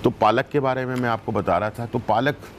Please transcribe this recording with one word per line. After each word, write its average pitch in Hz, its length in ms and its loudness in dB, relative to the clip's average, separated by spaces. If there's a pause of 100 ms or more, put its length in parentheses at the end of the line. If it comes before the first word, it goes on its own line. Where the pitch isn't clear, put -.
तो 127 80 6
पालक 113 400 2
के 147 80 2
बारे 131 260 -2
में 127 100 -4
मैं 123 140 0
आपको 113 220 -2
बता 95 260 0
रहा 104 120 0
था, 117 160 -10
तो 120 140 -4
पालक 120 360 2 (240)